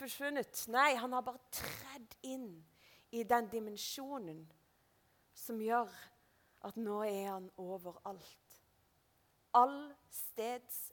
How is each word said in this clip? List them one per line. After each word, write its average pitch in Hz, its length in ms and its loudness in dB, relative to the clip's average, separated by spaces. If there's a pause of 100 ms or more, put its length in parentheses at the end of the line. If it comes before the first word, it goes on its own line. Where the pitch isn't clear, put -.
forsvunnet. 277 720 -2
Nei, 262 240 8
han 247 160 -2
har 254 100 2
bare 254 300 -8
tredd 269 720 -8
inn 262 240 -4 (640)
i 233 100 0
den 233 300 6
dimensjonen 214 880 -4 (960)
som 226 240 -4
gjør 220 340 2 (720)
at 208 140 -6
nå 208 240 0
er 196 240 0
han 190 220 -6 (100)
overalt. 180 840 -10 (1080)
Allsteds 247 1400 2